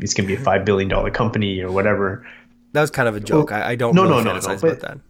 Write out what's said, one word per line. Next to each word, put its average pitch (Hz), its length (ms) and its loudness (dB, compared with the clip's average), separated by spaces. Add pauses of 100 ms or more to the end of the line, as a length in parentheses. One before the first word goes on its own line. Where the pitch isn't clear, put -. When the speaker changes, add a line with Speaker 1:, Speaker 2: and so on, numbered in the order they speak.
Speaker 1:
it's 101 100 -4
gonna 95 140 0
be 95 80 -2
a - 40 -4
Speaker 2:
<laughs> 98 120 0
Speaker 1:
five 98 140 2
billion 98 220 2
dollar 95 220 0
company 104 520 -2
or 92 100 -6
whatever. 98 540 0 (480)
Speaker 2:
That 147 80 2
was 147 100 0
kind 120 180 0
of 107 60 -6
a 104 40 -6
joke. 151 300 2
Speaker 1:
Well, 104 140 -2
Speaker 2:
I, 117 80 -2
I 123 40 -2
don't 120 200 2
Speaker 1:
no, 185 80 6
Speaker 2:
really 139 200 4
Speaker 1:
no, 101 100 0
no, 92 60 -4
Speaker 2:
fantasize 92 80 -6
Speaker 1:
no, 95 60 -2
Speaker 2:
about 101 80 -8
Speaker 1:
but 160 200 0
Speaker 2:
that. - 160 -12 (120)